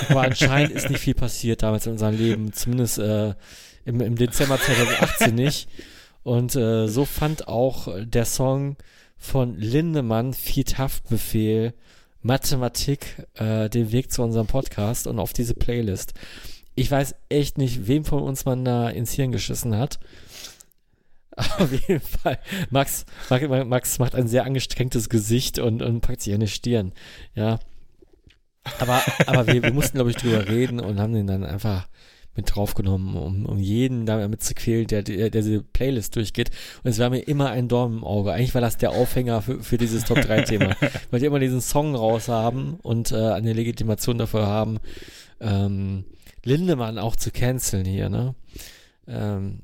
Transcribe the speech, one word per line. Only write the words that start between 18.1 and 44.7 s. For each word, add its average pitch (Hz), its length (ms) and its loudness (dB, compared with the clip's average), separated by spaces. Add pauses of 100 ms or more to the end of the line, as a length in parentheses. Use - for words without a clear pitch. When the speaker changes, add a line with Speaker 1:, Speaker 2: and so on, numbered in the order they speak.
Speaker 1:
uns 135 220 -4
man 127 200 0
da 120 260 2
ins - 220 -4
Hirn 131 200 0
geschissen 113 440 -2
hat. 127 220 -2 (1300)
<laughs> - 40 -20
Auf 131 360 2
jeden 135 280 2
Fall, - 380 -2 (320)
Max, 131 360 0 (240)
Max, 131 180 2 (180)
Max 120 320 0
macht 123 160 2
ein 123 140 2
sehr 117 160 2
angestrengtes 123 640 -2
Gesicht 113 500 0
und, 117 240 0
und 117 180 0
packt - 220 2
sich 101 120 -2
an 101 60 2
die 92 80 2
Stirn. 107 440 -2 (420)
Ja. 110 260 0 (1160)
Aber, 123 220 2 (260)
aber 127 200 2
wir, 123 160 4
wir 143 100 2
mussten, 135 240 0
glaub 123 120 4
ich, 113 80 0
drüber 110 320 2
reden 120 320 0
und 101 200 -2
haben 110 140 0
den 104 120 0
dann 95 180 -2
einfach 98 440 -4 (480)
mit - 180 2
draufgenommen, 95 640 0
um, 95 300 -2
um 101 120 -2
jeden 113 480 0
damit 107 360 -2
zu - 120 -2
quälen, 113 320 0
der, 104 160 0
der, 107 280 -2
der 110 120 2
diese 107 200 2
Playlist 127 540 0
durchgeht. 117 340 0 (340)
Und 127 60 2
es 107 80 2
war 123 120 4
mir 127 100 0
immer 143 300 0
ein 123 180 0
Dorn 120 300 2
im 113 60 -8
Auge. 101 280 0
Eigentlich 117 220 0
war 127 60 4
das 117 160 2
der 117 140 2
Aufhänger 120 520 2
für, 117 200 -4
für 120 160 2
dieses 113 260 2
Top-drei-Thema. 110 720 2 (160)
Speaker 2:
<laughs> - 180 -10
Speaker 1:
Weil 120 100 2
die 139 60 2
immer 143 140 2
diesen 127 200 2
Song 147 340 0
raushaben 117 800 0
und, 117 380 -2
äh, 110 200 2
eine 113 200 0
Legitimation 113 640 0
dafür 110 280 0
haben, 107 320 0 (600)